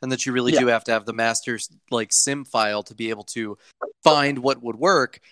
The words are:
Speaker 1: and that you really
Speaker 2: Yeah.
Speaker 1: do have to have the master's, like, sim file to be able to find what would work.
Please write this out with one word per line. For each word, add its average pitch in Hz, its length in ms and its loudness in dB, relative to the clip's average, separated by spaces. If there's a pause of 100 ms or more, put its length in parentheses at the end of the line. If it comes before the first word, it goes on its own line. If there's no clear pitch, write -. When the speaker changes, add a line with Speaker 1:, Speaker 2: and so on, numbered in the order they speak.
Speaker 1:
and 131 100 -6
that 127 140 -2
you 127 80 -2
really 123 180 2
Speaker 2:
Yeah. 147 100 6
Speaker 1:
do 123 60 4
have 117 180 2
to 120 60 -2
have 110 140 0
the 113 80 -6
master's, 113 560 -4 (220)
like, 113 200 -2
sim 139 320 0
file 104 400 0
to 101 120 -20
be 113 140 -6
able 104 160 -6
to 107 320 -8 (460)
find 143 360 4
what 127 220 0
would 117 140 -8
work. 147 440 0 (120)